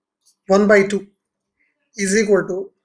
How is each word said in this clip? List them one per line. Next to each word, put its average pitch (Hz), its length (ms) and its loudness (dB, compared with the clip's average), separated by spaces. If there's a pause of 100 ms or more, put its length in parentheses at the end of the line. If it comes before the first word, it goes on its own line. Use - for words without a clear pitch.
(480)
one 202 200 2
by 202 180 4
two 202 220 -6 (880)
is 196 200 -4
equal 202 320 0
to, 190 220 -8 (160)